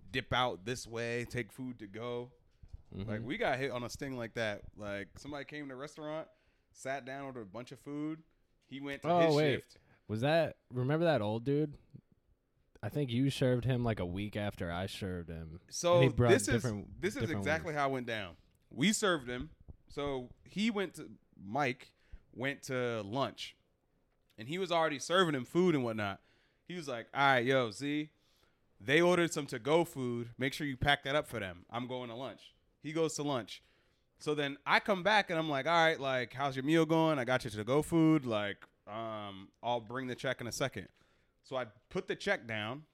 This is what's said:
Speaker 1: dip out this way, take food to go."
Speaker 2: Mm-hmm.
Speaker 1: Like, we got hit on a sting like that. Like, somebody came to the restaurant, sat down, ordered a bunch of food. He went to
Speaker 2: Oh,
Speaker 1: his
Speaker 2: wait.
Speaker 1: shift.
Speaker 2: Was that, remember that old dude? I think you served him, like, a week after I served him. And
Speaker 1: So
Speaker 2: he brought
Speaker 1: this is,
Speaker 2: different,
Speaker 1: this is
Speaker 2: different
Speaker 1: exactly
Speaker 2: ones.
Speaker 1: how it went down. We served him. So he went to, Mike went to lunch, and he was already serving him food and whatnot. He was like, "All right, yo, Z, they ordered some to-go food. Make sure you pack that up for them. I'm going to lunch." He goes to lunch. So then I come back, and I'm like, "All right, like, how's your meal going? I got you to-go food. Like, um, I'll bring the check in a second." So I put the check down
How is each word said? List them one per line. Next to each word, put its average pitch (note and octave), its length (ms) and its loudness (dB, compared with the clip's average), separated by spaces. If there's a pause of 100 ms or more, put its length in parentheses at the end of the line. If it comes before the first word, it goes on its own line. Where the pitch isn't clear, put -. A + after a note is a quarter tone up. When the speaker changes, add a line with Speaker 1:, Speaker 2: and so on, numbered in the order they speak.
(120)
Speaker 1:
dip B2+ 220 -4
out A#2 320 0
this A#2+ 200 -6
way, A#2 380 -4
take A#2 300 -6
food B2+ 260 -10
to A2 80 -14
go." A#2+ 460 -8 (600)
Speaker 2:
Mm-hmm. G#2 160 -8
Speaker 1:
Like, A2 140 -4
we C3+ 140 -6
got D#3+ 220 0
hit C3+ 120 -2
on B2 120 -6
a A2+ 60 -8
sting C3+ 280 -8
like A#2 160 -8
that. G#2+ 300 -4 (120)
Like, G2+ 320 -6 (100)
somebody C#3+ 280 -10
came D3 240 -10
to C3 60 -10
the B2+ 40 -12
restaurant, D3+ 480 -8 (460)
sat C3 320 -6
down, C3+ 180 -8
ordered B2+ 200 -10
a - 20 -10
bunch G#2+ 260 -12
of B2+ 80 -16
food. D3+ 440 -6 (420)
He C3+ 160 -12
went C#3 220 -8
to D3 60 -2
Speaker 2:
Oh, F3 180 6
Speaker 1:
his D3+ 80 6
Speaker 2:
wait. D3 200 4
Speaker 1:
shift. - 220 -10 (320)
Speaker 2:
Was G#2+ 100 -2
that, D3+ 380 2 (120)
remember C3+ 360 0
that D3 160 4
old A2 240 -2
dude? C#3+ 320 0 (1040)
I - 80 -4
think D3 220 -2
you C3 180 4
served B2+ 360 2
him, B2 180 2
like, A2+ 160 0
a F#2 60 0
week G2 300 -4
after G2+ 360 -4
I F2+ 140 -2
served F2+ 440 -6
him. E2 220 -10
And E2 80 -14 (100)
Speaker 1:
So F3 320 4
Speaker 2:
he E3 80 8
brought A#2+ 220 4
Speaker 1:
this B3+ 160 6
is, - 80 -
Speaker 2:
different, G#2+ 460 -4
Speaker 1:
this G3+ 140 -4
is C#4 60 -4
Speaker 2:
different A3 180 -2
Speaker 1:
exactly D#3+ 340 -2
Speaker 2:
ones. D3+ 40 -4
Speaker 1:
how C#3 120 0
it C3+ 40 -2
went B2 140 -4
down. G2+ 280 -6 (340)
We F3+ 240 2
served E3 360 0
him. B2+ 200 -6 (400)
So C#3 400 -6 (160)
he G#3+ 260 0
went F#3+ 240 -2
to, B2+ 140 -14 (320)
Mike B2+ 500 -2 (420)
went C3 300 -6
to B2 400 -2
lunch, A2 520 -4 (840)
and A2+ 100 -12
he E3 100 -6
was F#3 140 -2
already D#3+ 280 2
serving E3 360 4
him B2+ 100 -2
food F3 300 4
and C3 80 2
whatnot. G#2+ 380 -2 (460)
He F3 80 -10
was D#3+ 120 -10
like, A#2+ 260 -8
"All C3 80 0
right, C3 240 6
yo, B2+ 260 4
Z, D3 400 -4 (680)
they C#3 220 4
ordered F3 320 4
some C#3+ 140 -4
to-go C#3 360 2
food. A#2+ 540 -4
Make C3 160 0
sure D3 140 -4
you C3+ 100 -6
pack C#3+ 260 2
that C#3 120 -2
up D3 120 0
for A#2 120 -6
them. F2+ 300 -8
I'm A#2+ 180 -6
going B2+ 220 -6
to A2+ 60 -10
lunch." B2 380 -12 (300)
He D3+ 100 -10
goes D#3+ 220 2
to D3+ 80 -4
lunch. C3 400 -2 (560)
So D3+ 160 -2
then C#3+ 300 -2
I F#3+ 140 6
come G3 220 0
back, G3+ 280 4
and E3 100 0
I'm D#3+ 100 0
like, C3+ 160 0
"All E3 80 4
right, D#3+ 260 6
like, C3 340 -2
how's C3+ 220 -2
your C3 100 -4
meal D#3+ 200 6
going? D#3+ 340 4
I B2 60 0
got B2+ 200 2
you - 40 -4
to-go G#2+ 320 2
food. D#3+ 440 6
Like, G#2 400 -2 (220)
um, G#2 640 -8 (140)
I'll A#2+ 180 0
bring B2 260 -8
the B2 80 -4
check C3 240 -4
in - 80 -6
a G#2+ 40 -6
second." B2 360 -4 (560)
So - 120 -10
I B2+ 100 -2 (240)
put F#3+ 180 -6
the F#3+ 80 -2
check F3+ 300 -4
down A2+ 380 -6 (100)